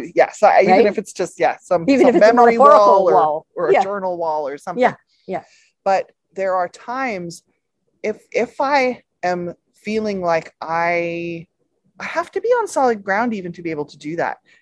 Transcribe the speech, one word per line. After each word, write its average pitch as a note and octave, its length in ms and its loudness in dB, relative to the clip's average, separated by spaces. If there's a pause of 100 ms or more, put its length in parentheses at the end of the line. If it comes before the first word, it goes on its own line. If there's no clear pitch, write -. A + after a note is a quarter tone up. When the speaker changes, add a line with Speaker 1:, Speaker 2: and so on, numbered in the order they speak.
Speaker 1:
off. F3 80 -20
Speaker 2:
yes, - 260 0
I, F3+ 200 6
even F#3 100 2
Speaker 1:
Right? G3 140 6
Speaker 2:
if G3+ 120 -2
it's G#3 160 -8
just, - 240 -8
yeah, D3 200 -2
some, F3 320 -4
Speaker 1:
Even C#4 180 4
Speaker 2:
some A#3+ 80 4
Speaker 1:
if - 0 -
it's C4+ 160 4
a - 20 2
Speaker 2:
memory A#3 240 6
Speaker 1:
metaphorical C#4 300 8
Speaker 2:
wall F#3+ 220 4
or, - 40 4
Speaker 1:
wall. D#3+ 320 0 (120)
Speaker 2:
or E3+ 120 -2
a G3 40 2
Speaker 1:
Yeah. G3+ 100 2
Speaker 2:
journal F#3+ 340 -6
wall D#3 300 -4
or C#3 100 -10
something. F3+ 240 -10
Speaker 1:
Yeah, A3+ 140 0 (320)
yeah. F#3 160 -10 (400)
Speaker 2:
But G3 280 -2 (220)
there F#3+ 220 -4
are F3+ 120 -2
times G#3+ 760 -10 (580)
if, G#3+ 300 -8
if A3 280 -4
I C4+ 440 -2 (200)
am F3+ 300 -6 (200)
feeling G#3+ 480 -6
like E3 400 -2
I, E3+ 840 -6 (520)
I - 40 -14
have E4+ 280 -8
to G4 100 -8
be A4+ 80 -2
on A#4 180 0
solid A#3+ 360 -2
ground G#3+ 300 -2
even F3+ 200 -10
to F3 80 -18
be E3+ 100 -6
able D3 140 -6
to D3 120 -20
do D3+ 200 -10
that. C3 220 -4 (220)